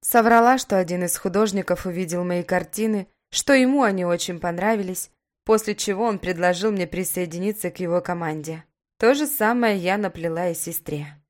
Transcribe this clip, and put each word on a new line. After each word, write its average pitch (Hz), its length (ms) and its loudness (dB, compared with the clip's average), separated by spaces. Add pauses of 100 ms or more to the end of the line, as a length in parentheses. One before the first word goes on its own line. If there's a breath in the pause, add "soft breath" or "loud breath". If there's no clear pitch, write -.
Соврала, 233 560 6
что - 180 -2
один 180 280 0
из 175 120 -2
художников 190 680 0
увидел 175 360 -4
мои 180 200 -2
картины, 196 680 -2 (220)
что - 240 2
ему 262 280 4
они 196 220 0
очень 175 340 -2
понравились, 185 720 -2 (360)
после 214 280 2
чего 202 300 -2
он 214 140 -2
предложил 180 520 0
мне 190 160 -2
присоединиться 180 840 -4
к 175 100 -14
его 175 220 0
команде. 160 600 -6 (340)
То 240 160 6
же 294 120 -2
самое 226 520 2
я 180 180 0
наплела 175 540 -2
и 170 40 -4
сестре. 151 520 -8 (240)